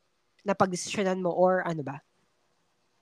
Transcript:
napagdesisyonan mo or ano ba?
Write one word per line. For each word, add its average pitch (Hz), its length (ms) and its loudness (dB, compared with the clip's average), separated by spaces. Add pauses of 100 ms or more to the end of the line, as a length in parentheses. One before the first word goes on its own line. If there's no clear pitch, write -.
(420)
napagdesisyonan 190 760 0
mo 180 100 0
or 180 320 4
ano 165 200 -4
ba? 139 180 -8 (1040)